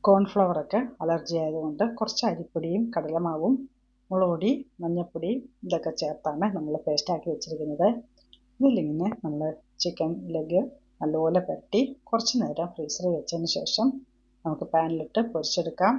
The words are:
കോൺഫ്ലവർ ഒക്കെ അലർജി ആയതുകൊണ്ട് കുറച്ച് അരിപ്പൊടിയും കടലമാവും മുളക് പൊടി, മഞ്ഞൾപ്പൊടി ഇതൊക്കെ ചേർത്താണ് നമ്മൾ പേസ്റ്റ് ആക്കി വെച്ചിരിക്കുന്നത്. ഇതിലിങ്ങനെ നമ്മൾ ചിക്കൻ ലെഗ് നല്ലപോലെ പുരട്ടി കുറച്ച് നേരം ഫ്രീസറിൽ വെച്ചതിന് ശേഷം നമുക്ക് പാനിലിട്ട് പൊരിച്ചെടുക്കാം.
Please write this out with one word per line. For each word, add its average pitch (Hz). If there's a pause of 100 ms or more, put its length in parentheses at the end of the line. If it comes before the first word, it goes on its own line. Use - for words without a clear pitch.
കോൺഫ്ലവർ 196
ഒക്കെ 196 (240)
അലർജി 165
ആയതുകൊണ്ട് 156 (140)
കുറച്ച് -
അരിപ്പൊടിയും 170 (100)
കടലമാവും 165 (580)
മുളക് 185
പൊടി, 175 (320)
മഞ്ഞൾപ്പൊടി 170 (340)
ഇതൊക്കെ 165 (100)
ചേർത്താണ് 156
നമ്മൾ 151
പേസ്റ്റ് 151
ആക്കി 170
വെച്ചിരിക്കുന്നത്. 156 (760)
ഇതിലിങ്ങനെ 180 (160)
നമ്മൾ 151 (400)
ചിക്കൻ 170 (240)
ലെഗ് 160 (420)
നല്ലപോലെ 160
പുരട്ടി 196 (280)
കുറച്ച് 226
നേരം 147
ഫ്രീസറിൽ 170
വെച്ചതിന് 165
ശേഷം 220 (560)
നമുക്ക് 156
പാനിലിട്ട് 160 (120)
പൊരിച്ചെടുക്കാം. 180